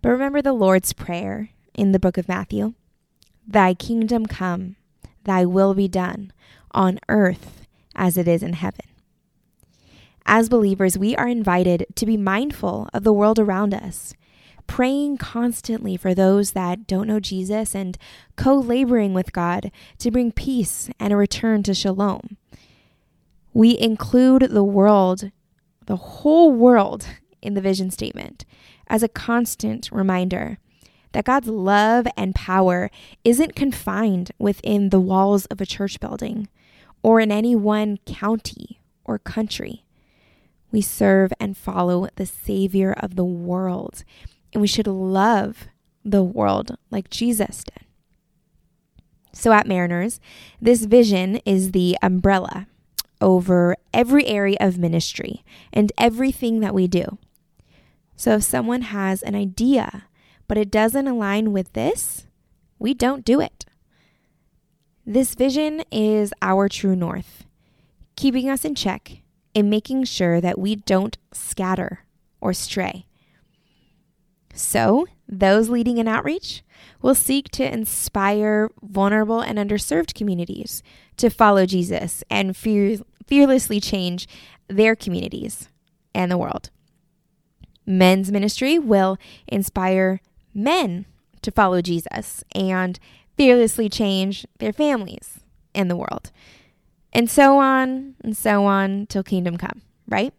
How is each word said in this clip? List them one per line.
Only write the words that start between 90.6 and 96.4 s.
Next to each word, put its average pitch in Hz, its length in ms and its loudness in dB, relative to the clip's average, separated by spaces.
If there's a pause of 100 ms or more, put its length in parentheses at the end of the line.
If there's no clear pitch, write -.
to 208 100 -6
follow 185 280 2
Jesus - 640 -6 (100)
and 185 460 -2 (380)
fearlessly 240 520 4
change 196 560 -2 (140)
their 214 140 -4
families 262 640 -4 (380)
and 190 120 0
the 175 80 -2
world. - 360 -10 (800)